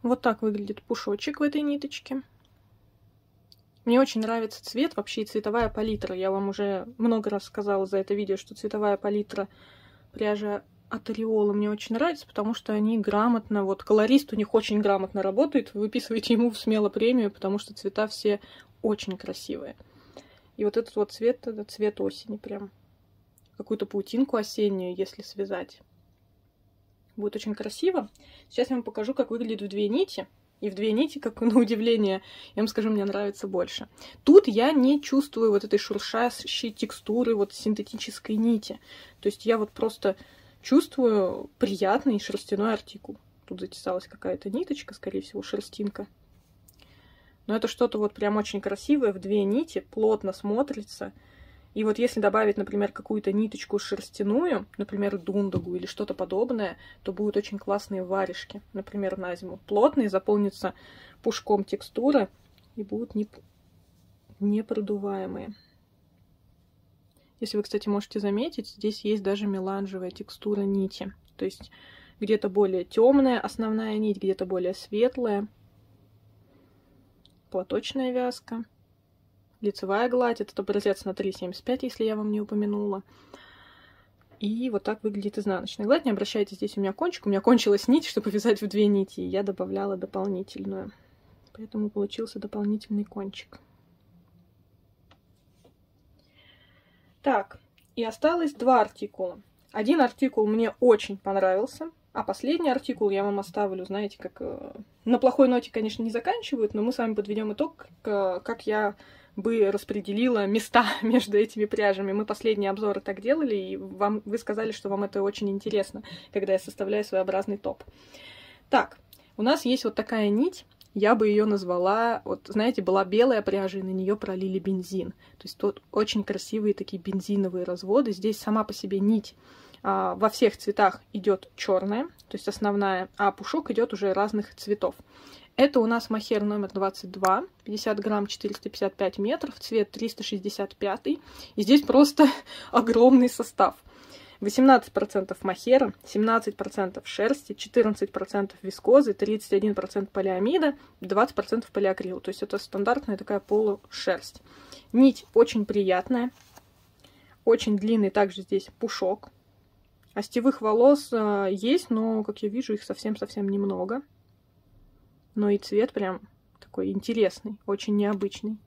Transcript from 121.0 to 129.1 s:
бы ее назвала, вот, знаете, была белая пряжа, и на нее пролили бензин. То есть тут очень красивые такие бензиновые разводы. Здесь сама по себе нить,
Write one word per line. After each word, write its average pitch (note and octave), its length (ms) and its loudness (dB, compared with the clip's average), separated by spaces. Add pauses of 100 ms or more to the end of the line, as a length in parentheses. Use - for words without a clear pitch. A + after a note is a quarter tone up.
бы G#3+ 140 4
ее G#3+ 180 4
назвала, G3 800 0
вот, - 240 -8
знаете, G#3+ 340 0
была F#3+ 220 2
белая A3 380 4
пряжа, G3 360 -2
и F#3+ 40 -6
на F#3+ 80 -6
нее F#3+ 260 -2
пролили F#3+ 420 -4
бензин. F#3 520 -4 (280)
То - 60 -20
есть - 120 -14
тут - 240 -2 (120)
очень G#3 320 0
красивые G#3 500 -2
такие F#3+ 260 -8
бензиновые F#3+ 640 -2
разводы. G3 480 0
Здесь G#3 260 -2
сама G#3+ 260 0
по G#3 80 -8
себе G3 260 -4
нить, G#3 380 0 (480)